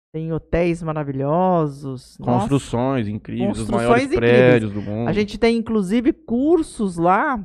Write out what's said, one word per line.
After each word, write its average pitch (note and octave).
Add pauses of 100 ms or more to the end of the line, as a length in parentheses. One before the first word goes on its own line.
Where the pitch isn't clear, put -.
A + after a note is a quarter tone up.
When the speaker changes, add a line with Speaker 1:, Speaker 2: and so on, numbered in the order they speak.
(140)
Speaker 1:
tem D#3+
hotéis E3
maravilhosos. D3
Nossa. B2+
Speaker 2:
Construções B2+
incríveis, A2
os A3+
Speaker 1:
Construções A#2
Speaker 2:
maiores B3
Speaker 1:
incríveis. A#2+ (160)
Speaker 2:
prédios A2
do G2+
mundo. G#2
Speaker 1:
A D#3
gente G#3
tem, A#3
inclusive, A3+
cursos B3+
lá G#3